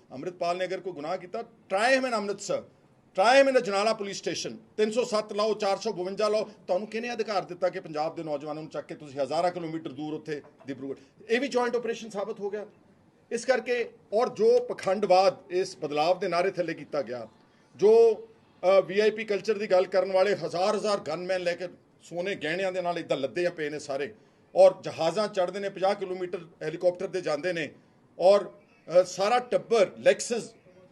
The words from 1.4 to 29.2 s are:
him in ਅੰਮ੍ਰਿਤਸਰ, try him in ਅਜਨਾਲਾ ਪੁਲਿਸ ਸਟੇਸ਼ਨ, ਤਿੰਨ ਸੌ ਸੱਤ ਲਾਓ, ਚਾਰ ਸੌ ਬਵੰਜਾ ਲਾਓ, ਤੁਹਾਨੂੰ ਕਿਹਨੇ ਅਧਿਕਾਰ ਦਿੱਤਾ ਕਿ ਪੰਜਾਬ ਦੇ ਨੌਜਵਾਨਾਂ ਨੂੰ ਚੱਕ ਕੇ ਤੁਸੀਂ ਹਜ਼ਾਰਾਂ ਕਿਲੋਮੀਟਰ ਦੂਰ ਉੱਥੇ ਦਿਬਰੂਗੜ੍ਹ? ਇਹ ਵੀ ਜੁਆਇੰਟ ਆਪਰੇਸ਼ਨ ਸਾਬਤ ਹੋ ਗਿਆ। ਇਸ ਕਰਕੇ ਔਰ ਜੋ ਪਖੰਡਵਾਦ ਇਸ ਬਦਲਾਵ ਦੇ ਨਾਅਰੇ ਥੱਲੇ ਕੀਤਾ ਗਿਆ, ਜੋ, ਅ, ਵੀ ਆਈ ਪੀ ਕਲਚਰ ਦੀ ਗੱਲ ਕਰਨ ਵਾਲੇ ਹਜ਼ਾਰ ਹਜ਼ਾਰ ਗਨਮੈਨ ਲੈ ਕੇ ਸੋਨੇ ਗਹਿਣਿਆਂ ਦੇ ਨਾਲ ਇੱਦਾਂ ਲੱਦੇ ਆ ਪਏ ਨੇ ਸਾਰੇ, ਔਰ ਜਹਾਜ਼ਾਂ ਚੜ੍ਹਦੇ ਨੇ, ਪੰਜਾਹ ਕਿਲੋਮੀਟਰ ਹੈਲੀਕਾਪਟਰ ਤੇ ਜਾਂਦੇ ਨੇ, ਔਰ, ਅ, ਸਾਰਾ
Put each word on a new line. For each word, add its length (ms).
him 100
in 40
ਅੰਮ੍ਰਿਤਸਰ, 500
try 240
him 80
in 60
ਅਜਨਾਲਾ 360
ਪੁਲਿਸ 240
ਸਟੇਸ਼ਨ, 400
ਤਿੰਨ 140
ਸੌ 120
ਸੱਤ 300
ਲਾਓ, 200
ਚਾਰ 240
ਸੌ 160
ਬਵੰਜਾ 340
ਲਾਓ, 220
ਤੁਹਾਨੂੰ 200
ਕਿਹਨੇ 260
ਅਧਿਕਾਰ 280
ਦਿੱਤਾ 280
ਕਿ 100
ਪੰਜਾਬ 360
ਦੇ 80
ਨੌਜਵਾਨਾਂ 380
ਨੂੰ 100
ਚੱਕ 160
ਕੇ 80
ਤੁਸੀਂ 260
ਹਜ਼ਾਰਾਂ 300
ਕਿਲੋਮੀਟਰ 400
ਦੂਰ 220
ਉੱਥੇ 280
ਦਿਬਰੂਗੜ੍ਹ? 320
ਇਹ 100
ਵੀ 80
ਜੁਆਇੰਟ 280
ਆਪਰੇਸ਼ਨ 340
ਸਾਬਤ 300
ਹੋ 100
ਗਿਆ। 160
ਇਸ 140
ਕਰਕੇ 440
ਔਰ 160
ਜੋ 300
ਪਖੰਡਵਾਦ 800
ਇਸ 280
ਬਦਲਾਵ 420
ਦੇ 80
ਨਾਅਰੇ 240
ਥੱਲੇ 220
ਕੀਤਾ 280
ਗਿਆ, 260
ਜੋ, 380
ਅ, 180
ਵੀ 180
ਆਈ 120
ਪੀ 140
ਕਲਚਰ 320
ਦੀ 140
ਗੱਲ 140
ਕਰਨ 260
ਵਾਲੇ 240
ਹਜ਼ਾਰ 400
ਹਜ਼ਾਰ 220
ਗਨਮੈਨ 460
ਲੈ 120
ਕੇ 120
ਸੋਨੇ 340
ਗਹਿਣਿਆਂ 360
ਦੇ 100
ਨਾਲ 180
ਇੱਦਾਂ 180
ਲੱਦੇ 280
ਆ 40
ਪਏ 200
ਨੇ 100
ਸਾਰੇ, 340
ਔਰ 260
ਜਹਾਜ਼ਾਂ 460
ਚੜ੍ਹਦੇ 320
ਨੇ, 100
ਪੰਜਾਹ 260
ਕਿਲੋਮੀਟਰ 520
ਹੈਲੀਕਾਪਟਰ 440
ਤੇ 140
ਜਾਂਦੇ 320
ਨੇ, 180
ਔਰ, 320
ਅ, 20
ਸਾਰਾ 360